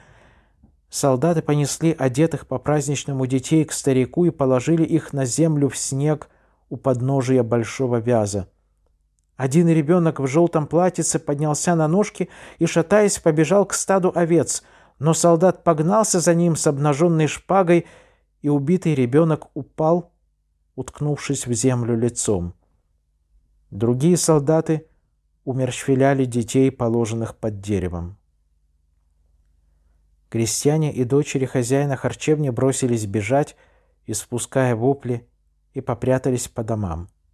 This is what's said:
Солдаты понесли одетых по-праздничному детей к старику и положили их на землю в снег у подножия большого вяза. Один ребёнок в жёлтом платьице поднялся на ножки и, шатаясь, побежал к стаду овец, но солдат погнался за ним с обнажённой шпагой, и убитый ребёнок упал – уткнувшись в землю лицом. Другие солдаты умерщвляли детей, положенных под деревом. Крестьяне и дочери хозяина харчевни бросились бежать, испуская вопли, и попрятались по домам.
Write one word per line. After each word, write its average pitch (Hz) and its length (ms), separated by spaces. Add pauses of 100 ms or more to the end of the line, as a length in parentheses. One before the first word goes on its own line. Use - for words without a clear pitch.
(880)
Солдаты 151 540
понесли 147 560
одетых 135 480
по-праздничному 139 800
детей 135 380
к 147 80
старику 131 540
и 165 40
положили 139 540
их 151 280
на 139 120
землю 147 440
в - 80
снег 147 520 (400)
у 139 80
подножия 131 640
большого 120 540
вяза. 107 520 (880)
Один 147 320
ребёнок 160 520
в 135 60
жёлтом 160 400
платьице 170 520
поднялся 151 560
на 160 140
ножки 190 400 (300)
и, 165 80
шатаясь, 202 520
побежал 165 460
к 196 80
стаду 185 420
овец, 165 480 (360)
но 156 160
солдат 175 500
погнался 180 560
за 170 140
ним 170 220
с - 100
обнажённой 151 600
шпагой, 175 600 (560)
и 147 60
убитый 147 460
ребёнок 143 600
упал – 160 580 (640)
уткнувшись 143 720
в 123 60
землю 120 440
лицом. 110 580 (1160)
Другие 123 460
солдаты 156 720 (580)
умерщвляли 131 800
детей, 123 460
положенных 117 640
под 107 240
деревом. 90 580 (2000)
Крестьяне 143 640
и 127 120
дочери 139 420
хозяина 135 500
харчевни 147 540
бросились 123 560
бежать, 110 500 (500)
испуская 123 680
вопли, 123 540 (460)
и 135 60
попрятались 127 680
по - 140
домам. 98 460 (260)